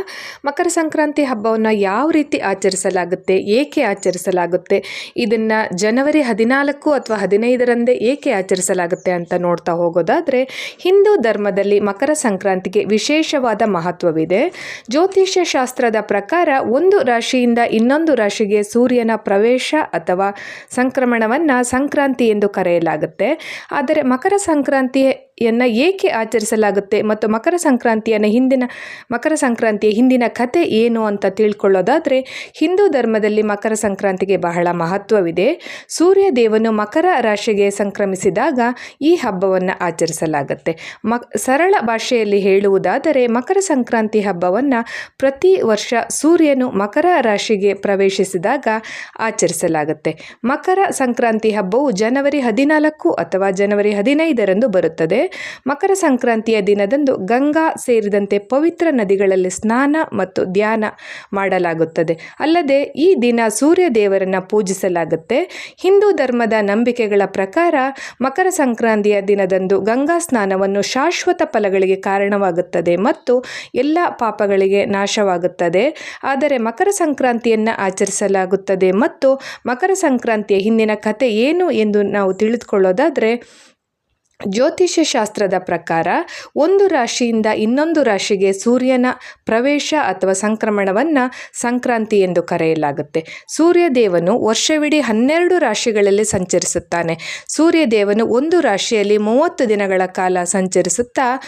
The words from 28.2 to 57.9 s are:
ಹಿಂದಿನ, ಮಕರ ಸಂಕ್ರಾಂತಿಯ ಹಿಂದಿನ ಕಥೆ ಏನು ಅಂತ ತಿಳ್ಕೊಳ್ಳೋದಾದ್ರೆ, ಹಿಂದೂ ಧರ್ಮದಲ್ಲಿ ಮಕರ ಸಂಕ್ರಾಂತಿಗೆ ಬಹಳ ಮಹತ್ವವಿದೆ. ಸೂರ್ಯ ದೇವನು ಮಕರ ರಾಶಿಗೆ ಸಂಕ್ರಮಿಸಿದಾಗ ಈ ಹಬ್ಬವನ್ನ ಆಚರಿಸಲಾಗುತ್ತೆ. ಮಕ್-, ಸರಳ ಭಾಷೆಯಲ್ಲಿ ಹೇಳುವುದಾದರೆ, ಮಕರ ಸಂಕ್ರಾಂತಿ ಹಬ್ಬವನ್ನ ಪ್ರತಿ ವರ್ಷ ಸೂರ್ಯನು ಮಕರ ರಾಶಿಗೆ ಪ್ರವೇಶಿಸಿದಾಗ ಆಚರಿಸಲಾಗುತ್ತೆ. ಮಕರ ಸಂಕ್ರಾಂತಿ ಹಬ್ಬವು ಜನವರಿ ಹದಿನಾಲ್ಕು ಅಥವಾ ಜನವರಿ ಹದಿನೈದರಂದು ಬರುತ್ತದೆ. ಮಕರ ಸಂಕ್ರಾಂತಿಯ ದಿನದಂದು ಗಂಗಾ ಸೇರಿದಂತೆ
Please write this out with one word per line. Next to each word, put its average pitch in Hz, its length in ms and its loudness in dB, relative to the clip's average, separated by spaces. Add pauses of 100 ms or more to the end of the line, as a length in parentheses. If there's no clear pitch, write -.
ಹಿಂದಿನ, 254 380 2 (480)
ಮಕರ 240 240 -2
ಸಂಕ್ರಾಂತಿಯ 226 540 0
ಹಿಂದಿನ 247 380 4
ಕಥೆ 247 360 0
ಏನು 226 400 0
ಅಂತ 202 260 -2
ತಿಳ್ಕೊಳ್ಳೋದಾದ್ರೆ, 214 920 0 (340)
ಹಿಂದೂ 370 320 2
ಧರ್ಮದಲ್ಲಿ 220 540 0
ಮಕರ 214 320 -2
ಸಂಕ್ರಾಂತಿಗೆ 196 640 -2
ಬಹಳ 175 340 -2
ಮಹತ್ವವಿದೆ. 185 880 0 (280)
ಸೂರ್ಯ 392 440 4
ದೇವನು 226 400 2
ಮಕರ 214 340 0 (140)
ರಾಶಿಗೆ 208 500 0
ಸಂಕ್ರಮಿಸಿದಾಗ 202 880 -2 (420)
ಈ 320 140 4
ಹಬ್ಬವನ್ನ 190 540 0 (120)
ಆಚರಿಸಲಾಗುತ್ತೆ. 165 1200 -4
ಮಕ್-, 233 320 -4
ಸರಳ 320 440 2
ಭಾಷೆಯಲ್ಲಿ 226 580 0
ಹೇಳುವುದಾದರೆ, 202 880 2
ಮಕರ 247 320 0
ಸಂಕ್ರಾಂತಿ 233 600 0
ಹಬ್ಬವನ್ನ 196 520 0 (440)
ಪ್ರತಿ 277 440 2
ವರ್ಷ 220 320 0 (160)
ಸೂರ್ಯನು 294 600 2
ಮಕರ 208 340 0 (160)
ರಾಶಿಗೆ 202 520 0
ಪ್ರವೇಶಿಸಿದಾಗ 196 920 0 (520)
ಆಚರಿಸಲಾಗುತ್ತೆ. 165 1300 -4
ಮಕರ 302 340 -2 (120)
ಸಂಕ್ರಾಂತಿ 226 600 0
ಹಬ್ಬವು 214 400 0
ಜನವರಿ 269 480 0
ಹದಿನಾಲ್ಕು 302 720 0
ಅಥವಾ 190 400 -2
ಜನವರಿ 208 420 0
ಹದಿನೈದರಂದು 226 720 2
ಬರುತ್ತದೆ. 180 640 0 (380)
ಮಕರ 294 260 0
ಸಂಕ್ರಾಂತಿಯ 233 680 0
ದಿನದಂದು 208 560 2
ಗಂಗಾ 285 600 0
ಸೇರಿದಂತೆ 202 600 0